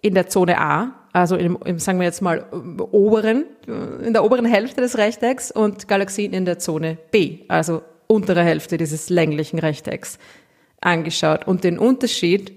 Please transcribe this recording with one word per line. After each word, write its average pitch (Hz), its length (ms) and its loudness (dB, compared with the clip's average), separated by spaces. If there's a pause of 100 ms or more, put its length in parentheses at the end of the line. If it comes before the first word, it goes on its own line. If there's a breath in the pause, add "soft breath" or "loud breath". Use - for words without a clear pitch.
in 202 140 0
der 180 140 2
Zone 180 320 2
A, 160 320 0 (200)
also 180 240 2
im, 175 280 -2
im, 175 140 -4
sagen 185 200 -2
wir 180 80 0
jetzt 175 160 -4
mal, 170 240 -2 (460)
oberen, 220 520 4 (600)
in 226 80 -2
der 214 120 4
oberen 240 220 2
Hälfte 240 340 0
des 247 160 0
Rechtecks 233 540 -2
und 214 380 -2
Galaxien 196 440 -2
in 185 120 -2
der 175 140 0
Zone 160 400 -4 (120)
B, 180 280 2 (100)
also 165 340 0 (240)
untere 190 360 4
Hälfte 165 340 0
dieses 156 340 -6
länglichen 160 480 0
Rechtecks, - 600 -6 (600 soft breath)
angeschaut 165 680 0
und 185 180 0
den 175 140 0
Unterschied 208 800 0